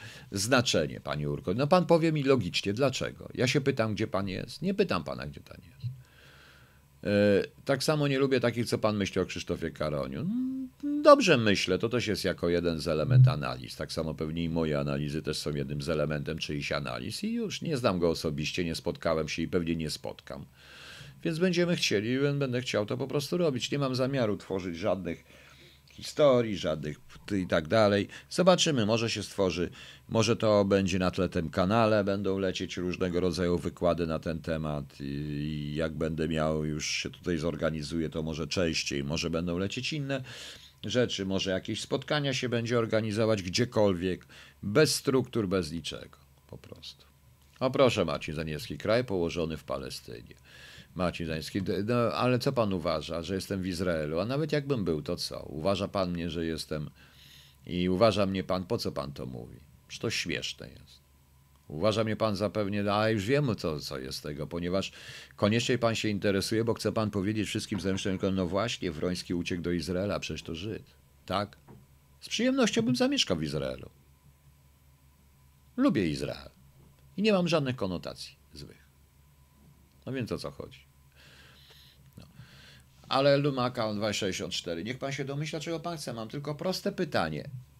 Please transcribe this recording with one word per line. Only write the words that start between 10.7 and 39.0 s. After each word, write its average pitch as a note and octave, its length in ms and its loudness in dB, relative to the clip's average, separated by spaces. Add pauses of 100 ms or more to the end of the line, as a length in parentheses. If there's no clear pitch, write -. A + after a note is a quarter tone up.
dobrze C#4 340 8
myślę, F#2+ 420 4
to A#2 100 0
też A2 180 -2
jest G2 160 -2
jako F2 260 0
jeden E2+ 300 2
z D2 80 -6
element D#2+ 400 8
analiz. B1+ 480 -2
Tak D2 160 -8
samo D#2+ 220 -4
pewnie D#2+ 300 -4
i E2 60 0
moje D#2+ 300 0
analizy C#2+ 420 -2
też D2+ 160 -4
są D2+ 180 -4
jednym C#2+ 260 -4
z C#2 80 -4
elementem D2+ 480 -2
czyichś D2+ 340 -4
analiz C#2+ 520 -6
i A3+ 100 -4
już A3+ 280 -4
nie D3+ 160 -2
znam A2 220 2
go E2+ 100 4
osobiście, D#2 560 -2
nie E2 100 -2
spotkałem D#2+ 540 -2
się - 120 -4
i E2 60 -2
pewnie E2+ 280 0
nie D#2 140 -4
spotkam. - 560 -10 (800)
Więc D#3+ 160 -2
będziemy F3 360 2
chcieli, A#2 440 0
będę C#3 420 0
chciał G#2+ 240 0
to B2 120 -4
po C3+ 100 -4
prostu C#3+ 300 -2
robić. D3 340 0
Nie C#3 80 0
mam C3 160 0
zamiaru B2+ 420 0
tworzyć F#2 400 -4
żadnych F2 460 -2 (680)
historii, B2 640 4
żadnych D#2 420 -2 (260)
t-, G2+ 140 -2
i F2+ 80 0
tak E2 200 2
dalej. G2+ 400 6 (220)
Zobaczymy, E3+ 560 4
może A2+ 240 2
się G#2 140 -4
stworzy, F2+ 460 0 (400)
może A2+ 260 4
to G#2 300 6
będzie G2 340 4
na F2+ 120 2
tle F2+ 180 0
tym E2+ 200 -2
kanale, G#2+ 540 4
będą G2 340 0
lecieć F#2+ 400 -2
różnego F2+ 420 -2
rodzaju F2 380 2
wykłady E2+ 500 0
na D#2+ 120 -2
ten E2 220 -4
temat D2+ 600 -4
i, - 20 -10
i D2 720 -4
jak D#2+ 180 -2
będę D#2+ 340 -2
miał, D#2 380 0
już D2+ 240 -4
się - 200 -4
tutaj E2+ 280 -4
zorganizuję, D#2 720 -2
to D#2+ 140 -4
może D#2 240 -4
częściej, D2+ 560 -2